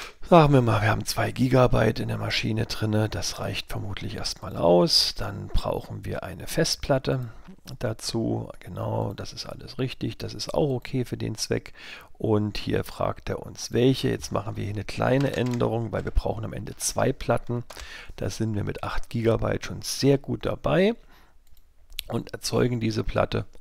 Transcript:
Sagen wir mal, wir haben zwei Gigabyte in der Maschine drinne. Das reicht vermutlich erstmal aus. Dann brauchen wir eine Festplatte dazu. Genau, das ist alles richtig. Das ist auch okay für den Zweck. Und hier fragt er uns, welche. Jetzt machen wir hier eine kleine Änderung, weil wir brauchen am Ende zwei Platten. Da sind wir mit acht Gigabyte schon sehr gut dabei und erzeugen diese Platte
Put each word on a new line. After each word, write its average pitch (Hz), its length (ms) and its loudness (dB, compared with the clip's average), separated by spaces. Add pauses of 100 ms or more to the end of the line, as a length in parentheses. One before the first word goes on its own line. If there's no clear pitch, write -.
(280)
Sagen 156 240 10
wir 135 80 10
mal, 107 220 4
wir 110 80 6
haben 107 160 0
zwei 110 260 -2
Gigabyte 120 680 4
in 117 80 -4
der 113 100 -4
Maschine 110 480 0
drinne. 107 420 2
Das - 320 -4
reicht 101 280 -6
vermutlich 104 480 -6
erstmal - 400 -6
aus. - 600 6
Dann 101 320 -4
brauchen - 560 0
wir 101 180 -6
eine - 240 -10
Festplatte 131 840 0 (480)
dazu. 113 720 -2 (100)
Genau, 110 540 -4
das 104 180 -10
ist - 140 -10
alles - 320 -12
richtig. 123 400 -4
Das 107 160 -8
ist - 200 -8
auch 156 160 2
okay 127 340 -2
für 123 120 -8
den 113 180 -4
Zweck. - 380 -4 (440)
Und 104 420 2
hier 104 260 0
fragt - 460 -4
er - 140 -6
uns, - 280 -12
welche. 127 360 4
Jetzt 110 220 -2
machen 107 240 -4
wir 107 100 -4
hier 101 100 -4
eine 98 100 -4
kleine 127 520 2
Änderung, 117 540 0
weil 95 140 -4
wir - 80 -6
brauchen - 320 0
am - 80 -6
Ende 117 240 -10
zwei 113 360 0
Platten. 120 520 -2 (520)
Da 110 120 -4
sind 110 260 -2
wir 104 80 0
mit 98 220 -6
acht - 240 0
Gigabyte 110 560 2
schon 95 160 -8
sehr 135 380 2
gut 123 260 -6
dabei 175 500 2 (1120)
und - 260 -4
erzeugen 120 440 0
diese 110 260 0
Platte 107 420 0 (140)